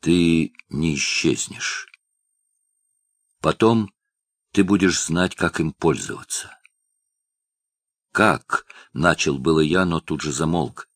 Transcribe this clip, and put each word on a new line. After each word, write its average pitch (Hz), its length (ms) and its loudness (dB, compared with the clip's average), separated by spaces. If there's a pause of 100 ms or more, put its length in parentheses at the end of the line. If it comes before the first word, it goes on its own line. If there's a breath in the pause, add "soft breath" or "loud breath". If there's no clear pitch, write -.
Ты 82 520 2 (160)
не 76 260 -2
исчезнешь. - 920 -4 (1500)
Потом 110 540 2 (580)
ты 98 120 2
будешь 92 380 2
знать, 90 340 -2
как - 240 -2
им 80 120 0
пользоваться. - 840 -4 (1500)
«Как?» — - 540 0 (280 loud breath)
начал 76 440 0
было 78 240 2
я, 87 240 2
но 85 160 -2
тут 76 200 -6
же 76 120 -6
замолк. 80 640 -4